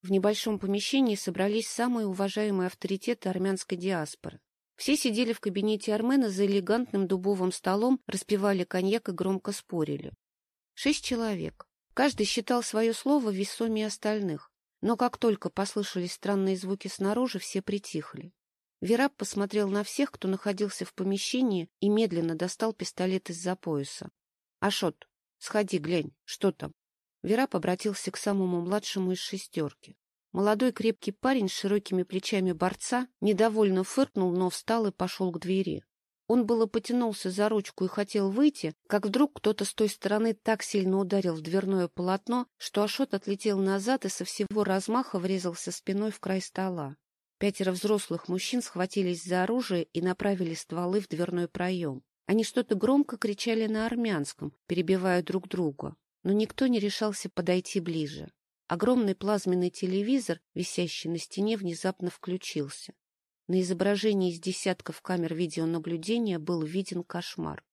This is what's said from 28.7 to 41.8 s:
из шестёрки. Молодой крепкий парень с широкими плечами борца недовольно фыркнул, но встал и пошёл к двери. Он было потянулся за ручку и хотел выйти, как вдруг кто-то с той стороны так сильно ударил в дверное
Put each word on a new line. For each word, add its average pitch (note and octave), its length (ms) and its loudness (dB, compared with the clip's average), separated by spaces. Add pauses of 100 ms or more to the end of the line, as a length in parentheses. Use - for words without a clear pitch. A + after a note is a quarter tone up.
из F3+ 80 -2
шестёрки. - 760 -8 (360)
Молодой G#3+ 400 2
крепкий G#3+ 400 0
парень B3+ 380 0
с - 20 -4
широкими G3 520 0
плечами F#3 500 0
борца F#3+ 540 -2 (120)
недовольно G#3 640 4
фыркнул, F#3+ 480 2
но F3+ 180 2
встал A3+ 380 0
и F#3+ 40 0
пошёл F#3 400 -2
к E3 80 -6
двери. F#3 440 -2 (440)
Он A#3+ 180 4
было A3+ 200 4
потянулся A3+ 640 0
за G3+ 200 2
ручку G#3 340 -2
и F#3 60 0
хотел G3+ 420 0
выйти, A#3 420 2 (140)
как G3+ 180 2
вдруг B3+ 280 2
кто-то G#3 320 0
с - 80 -6
той G#3+ 160 2
стороны G#3+ 440 0
так G#3+ 300 0
сильно F#3+ 340 2
ударил F#3 380 2
в D#3 60 -8
дверное F#3 480 0